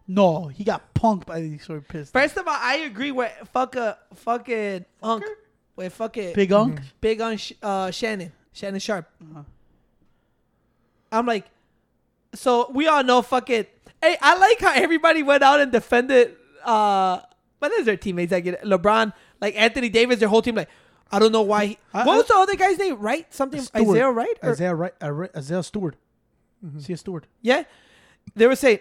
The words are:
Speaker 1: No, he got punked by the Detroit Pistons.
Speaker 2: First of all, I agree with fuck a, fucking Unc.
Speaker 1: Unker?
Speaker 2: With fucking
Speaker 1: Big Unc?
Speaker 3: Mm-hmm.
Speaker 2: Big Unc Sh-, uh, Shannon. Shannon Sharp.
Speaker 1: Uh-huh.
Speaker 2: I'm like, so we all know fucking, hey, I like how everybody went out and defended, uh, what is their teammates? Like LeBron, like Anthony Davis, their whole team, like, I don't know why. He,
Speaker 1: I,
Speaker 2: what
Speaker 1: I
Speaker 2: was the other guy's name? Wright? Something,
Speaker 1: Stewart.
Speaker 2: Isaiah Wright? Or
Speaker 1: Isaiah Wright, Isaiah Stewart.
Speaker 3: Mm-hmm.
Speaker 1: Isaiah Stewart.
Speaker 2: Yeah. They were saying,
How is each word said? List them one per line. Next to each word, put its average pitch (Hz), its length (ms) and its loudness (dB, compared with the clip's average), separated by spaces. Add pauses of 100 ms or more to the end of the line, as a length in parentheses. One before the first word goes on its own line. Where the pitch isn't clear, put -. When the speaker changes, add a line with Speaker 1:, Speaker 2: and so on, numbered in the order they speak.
Speaker 1:
No, 185 400 2
he 143 160 -12
got 185 320 -6
punked 208 300 0
by 165 160 -10
the 160 80 -8
Detroit 151 400 -14
Pistons. 147 220 -14
Speaker 2:
First 285 260 0
of 370 100 -8
all, 302 100 -2
I 247 200 -2
agree 277 340 -8
with 247 180 -4 (220)
fuck 254 240 -4
a, 226 220 -4 (180)
fucking 220 720 -6 (180)
Unc. 220 200 -4
Speaker 1:
Unker? 415 40 -10 (480)
Speaker 2:
With 185 180 -10
fucking 208 400 -10
Speaker 1:
Big 196 200 2
Unc? 214 220 2
Speaker 3:
Mm-hmm. 135 100 -12 (160)
Speaker 2:
Big 220 200 -2
Unc 226 200 -6
Sh-, - 200 -14
uh, 190 300 -4
Shannon. 190 400 -8 (220)
Shannon 196 260 -10
Sharp. 190 260 -6 (160)
Speaker 1:
Uh-huh. 156 220 -20 (1700)
Speaker 2:
I'm 226 140 -2
like, 226 200 -4 (880)
so 240 400 0
we 285 140 -2
all 294 160 4
know 247 180 4
fucking, 247 440 -2 (360)
hey, 330 200 2
I 311 160 6
like 392 220 4
how 359 140 2
everybody 320 500 2
went 277 200 4
out 277 160 8
and 277 120 0
defended, 247 640 2 (280)
uh, 196 560 2 (400)
what 294 140 -4
is 415 120 0
their 208 120 0
teammates? 175 340 -4
Like 175 140 -2
LeBron, 202 680 0 (280)
like 202 160 -4
Anthony 226 320 2
Davis, 233 300 2
their 214 100 2
whole 220 120 4
team, 233 140 -2
like, 180 140 -6 (420)
I 202 80 0
don't 220 140 6
know 220 80 2
why. 208 240 0
He, 208 120 -6 (160)
Speaker 1:
I, 214 120 -2
Speaker 2:
what 302 80 4
Speaker 1:
I 427 60 4
Speaker 2:
was 466 80 2
the 466 80 4
other 381 200 4
guy's 381 240 2
name? 370 180 -4
Wright? 233 360 -6
Something, 269 280 -6
Speaker 1:
Stewart. 220 280 0
Speaker 2:
Isaiah 247 220 2
Wright? 247 300 -4
Or - 100 -2
Speaker 1:
Isaiah 175 220 -2
Wright, 170 200 -6 (420)
Isaiah 160 260 -6
Stewart. 170 360 -8 (680)
Speaker 3:
Mm-hmm. 151 120 -14
Speaker 1:
Isaiah 151 200 -10
Stewart. 175 300 -14 (140)
Speaker 2:
Yeah. 269 220 0 (720)
They 220 120 6
were 262 80 2
saying, 240 260 2